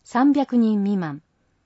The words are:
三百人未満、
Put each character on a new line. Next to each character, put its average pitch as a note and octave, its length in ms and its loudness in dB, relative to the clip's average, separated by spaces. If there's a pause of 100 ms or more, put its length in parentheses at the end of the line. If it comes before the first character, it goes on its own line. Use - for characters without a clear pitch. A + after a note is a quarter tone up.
三 C4+ 280 2
百 C4+ 260 0
人 G#3+ 260 0
未 G3+ 120 -2
満、 D#3 280 -8 (420)